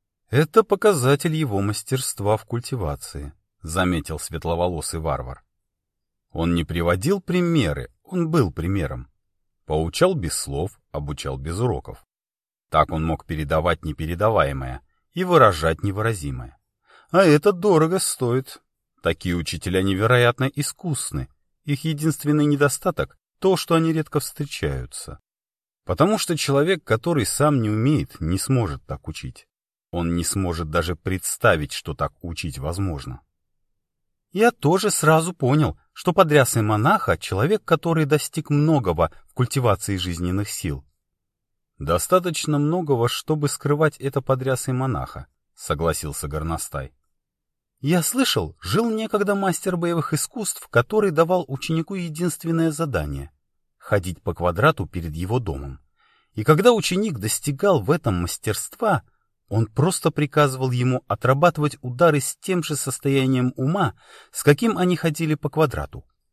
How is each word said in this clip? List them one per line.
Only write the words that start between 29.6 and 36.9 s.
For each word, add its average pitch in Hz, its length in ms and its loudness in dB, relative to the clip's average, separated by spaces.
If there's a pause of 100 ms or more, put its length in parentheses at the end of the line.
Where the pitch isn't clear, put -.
Он 85 260 -2
не 85 80 -2
сможет 85 460 -2
даже 85 260 0
представить, 90 760 0
что - 220 -10
так 71 180 -6 (100)
учить 82 360 -8
возможно. 71 600 -6 (1120)
Я 220 180 4
тоже 185 400 2
сразу 160 420 4
понял, 135 460 2 (140)
что - 200 -2
подрясый 147 500 4
монаха — 107 560 2